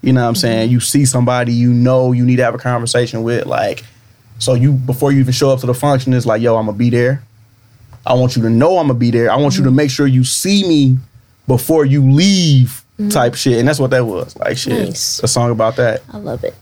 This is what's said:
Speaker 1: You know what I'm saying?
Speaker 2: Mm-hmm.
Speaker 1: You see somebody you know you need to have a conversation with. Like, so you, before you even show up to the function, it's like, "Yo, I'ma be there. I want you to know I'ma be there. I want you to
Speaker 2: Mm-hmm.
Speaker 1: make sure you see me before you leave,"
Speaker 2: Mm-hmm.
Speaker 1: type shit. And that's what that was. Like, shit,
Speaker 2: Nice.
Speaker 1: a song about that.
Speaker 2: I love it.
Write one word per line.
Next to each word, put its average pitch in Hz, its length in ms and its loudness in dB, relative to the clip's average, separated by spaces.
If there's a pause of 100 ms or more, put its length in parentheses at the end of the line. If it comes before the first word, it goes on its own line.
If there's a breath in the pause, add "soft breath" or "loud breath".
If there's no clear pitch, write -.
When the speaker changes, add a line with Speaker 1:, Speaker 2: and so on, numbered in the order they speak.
Speaker 1:
You 135 100 0
know 127 100 2
what 120 60 0
I'm 117 80 0
saying? 113 300 0
Speaker 2:
Mm-hmm. 120 80 0
Speaker 1:
You 123 60 2
see 143 260 -2
somebody 123 460 0
you 120 200 2
know 127 400 2
you 123 120 0
need 127 120 2
to 127 80 2
have 113 100 -2
a 120 40 -10
conversation 120 680 -4
with. 117 220 -2
Like, - 360 -4 (560 soft breath)
so - 160 0
you, 127 180 2
before 131 380 -2
you 139 100 2
even 131 120 0
show 135 180 0
up 131 100 2
to 123 60 -6
the 123 80 0
function, 135 380 0
it's 120 140 0
like, 110 140 0
"Yo, 117 160 2
I'ma 110 140 -2
be 117 200 0
there. 123 320 0 (840)
I - 60 0
want 127 240 2
you 113 60 0
to 117 80 0
know 151 280 2
I'ma 147 160 0
be 117 160 0
there. 117 220 0
I 117 40 0
want 139 200 0
you 139 80 0
to 131 60 2
Speaker 2:
Mm-hmm. 127 60 4
Speaker 1:
make 147 140 0
sure 143 160 -2
you 127 160 2
see 196 400 0
me 143 360 2 (500)
before 147 360 2
you 135 280 2
leave," 156 720 2 (160)
Speaker 2:
Mm-hmm. 208 80 -4
Speaker 1:
type 123 260 0
shit. 123 240 0
And 120 80 0
that's 147 140 0
what 131 100 0
that 127 160 0
was. 95 300 -8
Like, - 200 -4
shit, 190 340 -4
Speaker 2:
Nice. - 340 -8
Speaker 1:
a - 20 0
song 120 240 0
about 113 260 -2
that. 120 260 -2 (100)
Speaker 2:
I 208 60 -14
love 170 260 -10
it. - 180 -8